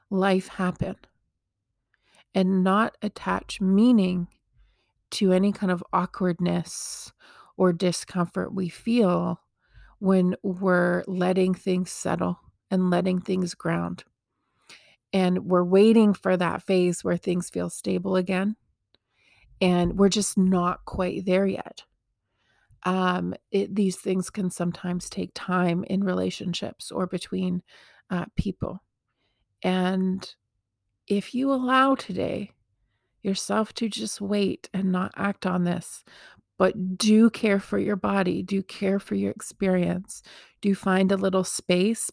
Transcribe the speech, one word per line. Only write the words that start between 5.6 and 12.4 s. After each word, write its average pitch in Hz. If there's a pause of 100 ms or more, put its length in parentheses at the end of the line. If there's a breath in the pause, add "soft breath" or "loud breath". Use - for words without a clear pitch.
of 175
awkwardness 175 (440 loud breath)
or 185
discomfort 175
we 190
feel 180 (600 soft breath)
when 185
we're 180
letting 185
things 185
settle - (340)